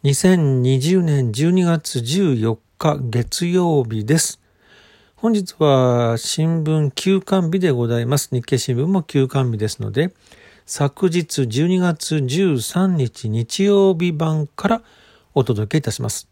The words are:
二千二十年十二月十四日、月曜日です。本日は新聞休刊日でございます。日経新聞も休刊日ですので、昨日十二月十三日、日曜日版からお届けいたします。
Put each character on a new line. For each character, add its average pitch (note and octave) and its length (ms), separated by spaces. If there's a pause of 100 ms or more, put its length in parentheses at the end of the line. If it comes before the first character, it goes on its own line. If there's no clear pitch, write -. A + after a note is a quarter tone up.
二 C#3 120
千 D3+ 460
二 C3 180
十 F3 240
年 C#3 300
十 D3+ 200
二 F#3 120
月 D#3+ 380
十 D3 340
四 A2 220 (180)
日、 D3+ 240
月 A#2+ 460
曜 E3+ 360
日 A2 220
で D3+ 140
す。 - 240 (760)
本 A3+ 160
日 G3+ 260
は B2 600
新 E3 440
聞 D3+ 280
休 F#3+ 320
刊 F3+ 280
日 F#3+ 100
で F3+ 100
ご A#2+ 160
ざ A#2 120
い A#2 60
ま C#3 140
す。 - 120
日 B2 120
経 C3 160
新 B2 180
聞 C#3 100
も F#3 160
休 C3+ 240
刊 B2+ 260
日 A2 40
で G#2 120
す - 120
の G#2 100
で、 D#3+ 220 (540)
昨 D3 420
日 D#3 400
十 C3+ 180
二 F#3 120
月 D#3+ 420
十 C#3+ 400
三 F3+ 380
日、 A#2 320
日 A#2 340
曜 G3 300
日 E3+ 180
版 D#3 340
か - 220
ら A3+ 140 (500)
お C3+ 120
届 G#2+ 240
け D#3 100
い - 20
た A#2 100
し B2 120
ま A2 80
す。 - 220